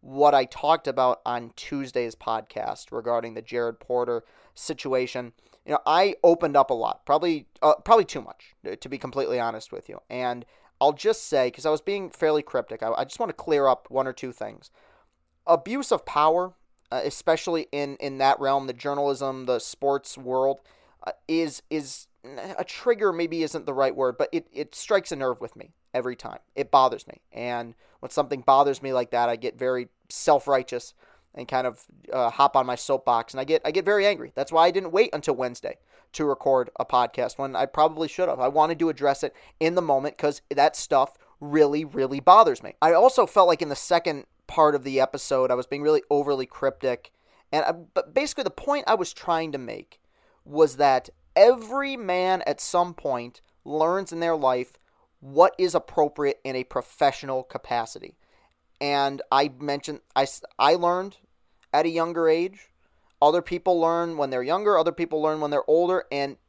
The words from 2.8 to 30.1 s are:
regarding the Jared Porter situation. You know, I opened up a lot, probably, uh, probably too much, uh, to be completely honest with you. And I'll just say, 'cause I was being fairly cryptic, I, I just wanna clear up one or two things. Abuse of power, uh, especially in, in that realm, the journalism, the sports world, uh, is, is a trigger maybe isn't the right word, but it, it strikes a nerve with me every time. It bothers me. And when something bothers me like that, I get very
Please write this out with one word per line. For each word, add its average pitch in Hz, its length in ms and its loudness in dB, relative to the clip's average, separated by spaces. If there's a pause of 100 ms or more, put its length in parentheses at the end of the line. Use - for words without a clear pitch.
regarding 117 440 -4
the 113 80 -12
Jared 117 380 -6
Porter 120 440 -4 (300)
situation. 127 800 -6 (320)
You - 60 -4
know, 151 120 0
I 180 300 2 (100)
opened 170 320 4
up 135 140 4
a 131 40 0
lot, 113 300 -6
probably, 156 440 -2 (120)
uh, 151 140 4 (100)
probably 220 220 6
too - 160 -10
much, - 340 -20 (100)
uh, 95 100 -10
to - 120 -18
be 135 80 -10
completely 127 420 -4
honest 117 340 -6
with - 180 -16
you. 101 180 -18
And 123 380 -8 (340)
I'll 147 140 4
just 214 340 -2
say, 127 220 2
'cause 127 160 -8
I 156 40 2
was 156 120 0
being 202 260 -6
fairly 156 320 0
cryptic, 117 420 -8
I, 113 140 -2
I - 80 -2
just - 160 -12
wanna 220 140 -4
clear 143 320 0
up 127 240 2
one 131 160 -2
or 131 80 -8
two 127 180 -12
things. - 380 -16 (760)
Abuse 202 460 2
of 180 140 0
power, 165 480 2 (360)
uh, 123 140 -4
especially 160 680 -2
in, 143 260 -6
in 135 200 -8
that 135 240 2
realm, 135 280 0
the 127 40 -8
journalism, 139 720 -4
the 123 140 -2
sports - 580 -4
world, 131 460 -2 (440)
uh, - 60 -8 (160)
is, 160 400 -4
is 147 380 -8 (520)
a 180 60 -6
trigger 208 480 -2
maybe 165 300 -4
isn't 156 240 -6
the 139 80 -6
right 135 200 2
word, 127 220 0
but - 160 -2
it, 165 180 -4
it 139 240 -12
strikes - 380 -2
a 156 40 -8
nerve 131 260 -6
with 117 140 -14
me - 160 -20 (200)
every 123 240 -4
time. - 220 -16 (160)
It 143 160 -4
bothers 131 360 4
me. - 140 -20 (120)
And 120 420 -8 (260)
when 127 100 -12
something 139 320 -2
bothers 139 400 4
me 135 100 -6
like 123 180 -2
that, 120 180 0
I 117 80 -2
get 120 220 -8
very 127 300 -4 (220)